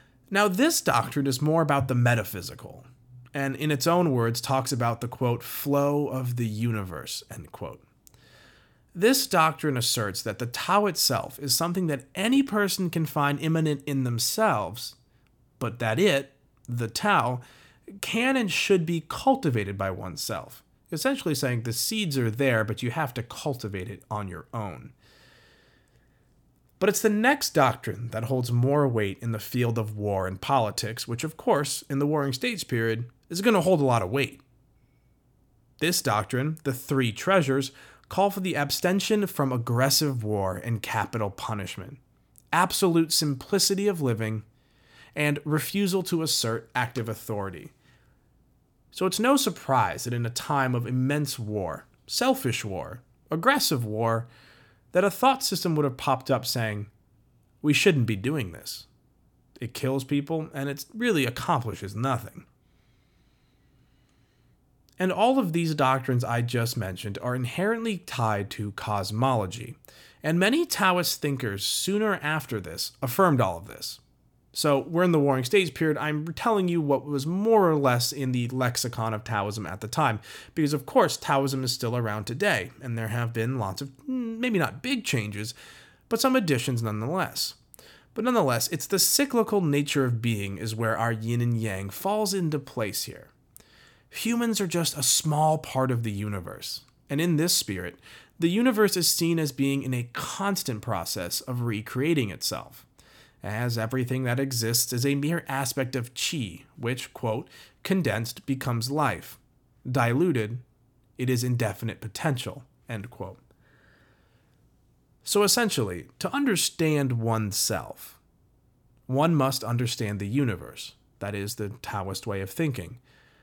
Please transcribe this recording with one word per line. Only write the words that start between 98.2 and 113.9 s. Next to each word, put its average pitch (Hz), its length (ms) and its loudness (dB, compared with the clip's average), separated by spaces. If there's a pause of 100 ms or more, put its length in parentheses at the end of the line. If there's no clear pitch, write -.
the 170 120 2
universe 214 480 4
is 165 120 2
seen 165 300 2
as 147 140 -2
being 139 280 0
in 131 120 -4
a 120 180 -4
constant 185 680 -4
process 87 580 -4
of 123 220 -6
recreating 120 680 0
itself, - 540 -8 (580)
as 117 340 -4
everything 127 460 -2
that 123 160 0
exists 117 540 0
is 123 120 0
a 143 100 2
mere 147 320 0
aspect 135 480 -2
of 120 180 -6
qi, - 500 -4 (140)
which, 123 360 -6
quote, 117 360 -4 (340)
"condensed 117 600 -2
becomes 127 460 -2
life. 139 480 -2 (500)
Diluted, 123 680 2 (580)
it 127 120 0
is 123 140 2
indefinite 117 580 -2
potential," 120 640 -4 (240)
end 107 220 -8
quote. 95 300 -12 (1800)